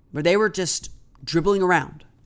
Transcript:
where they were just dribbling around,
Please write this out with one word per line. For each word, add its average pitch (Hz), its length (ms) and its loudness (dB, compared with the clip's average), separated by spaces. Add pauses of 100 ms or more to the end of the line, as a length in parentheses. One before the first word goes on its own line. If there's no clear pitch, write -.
(120)
where 151 100 -6
they 170 140 4
were 214 120 2
just - 440 -6 (320)
dribbling 190 400 0
around, 170 400 0 (220)